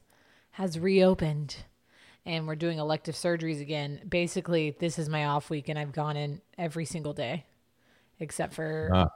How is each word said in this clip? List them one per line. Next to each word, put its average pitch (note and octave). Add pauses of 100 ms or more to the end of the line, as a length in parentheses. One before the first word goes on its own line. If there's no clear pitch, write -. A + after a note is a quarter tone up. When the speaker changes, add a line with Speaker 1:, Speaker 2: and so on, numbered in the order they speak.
(500)
Speaker 1:
has F3
reopened F3+ (680)
and E3
we're D#3
doing E3
elective D3+
surgeries D#3+
again, C#3+
basically E3+
this E3+
is D3+
my D3+
off D3
week, D3
and D3+
I've C#3+
gone D3+
in D3 (160)
every E3
single D3
day C#3+ (720)
except -
for D#3
Speaker 2:
Ah. E3